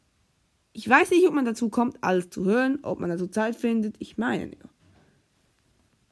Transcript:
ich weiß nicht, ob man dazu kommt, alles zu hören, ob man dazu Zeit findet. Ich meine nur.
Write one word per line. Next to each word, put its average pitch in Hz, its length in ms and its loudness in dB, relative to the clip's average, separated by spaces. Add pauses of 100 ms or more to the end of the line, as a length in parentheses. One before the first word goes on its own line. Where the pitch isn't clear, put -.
(720)
ich - 180 -8
weiß 302 220 6
nicht, 359 160 6
ob 294 80 0
man 269 100 0
dazu 226 240 -2
kommt, 240 340 -2
alles 180 280 0
zu - 120 -6
hören, 254 380 2
ob - 180 -6
man 175 120 -4
dazu 175 160 -4
Zeit 220 280 -4
findet. 226 440 -2
Ich - 180 -14
meine 220 300 -2
nur. - 240 -20 (1400)